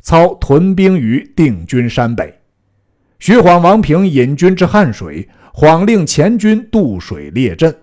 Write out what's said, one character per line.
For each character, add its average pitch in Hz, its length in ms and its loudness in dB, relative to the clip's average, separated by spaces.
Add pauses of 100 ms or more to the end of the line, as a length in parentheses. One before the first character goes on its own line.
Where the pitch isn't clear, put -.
操 170 340 0
屯 170 400 0
兵 185 240 2
于 123 280 -4 (100)
定 113 280 -2
军 120 240 -4
山 117 260 -4
北。 101 280 -10 (760)
徐 226 200 2
晃、 175 240 4
王 190 180 4
平 170 260 0
引 139 280 0
军 180 220 0
至 180 100 0
汉 185 260 0
水， 80 340 -12 (280)
晃 160 320 2
令 202 200 0
前 214 320 0
军 214 320 0
渡 139 280 -2
水 73 320 -14
列 104 240 -4
阵。 156 280 0